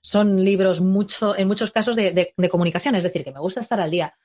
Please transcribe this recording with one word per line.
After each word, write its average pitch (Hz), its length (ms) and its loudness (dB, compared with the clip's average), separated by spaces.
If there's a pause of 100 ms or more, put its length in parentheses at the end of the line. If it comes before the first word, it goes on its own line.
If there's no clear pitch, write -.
son 202 420 2
libros 190 360 2
mucho, 202 580 0
en 190 80 0
muchos 208 240 -2
casos 226 260 0
de, 202 160 0
de, 175 240 0
de 180 120 0
comunicación, 175 480 0
es 175 80 0
decir, 175 180 -4
que 131 100 -12
me 135 80 -16
gusta 185 200 -6
estar 220 200 -2
al 160 100 -2
día. 165 240 -4 (100)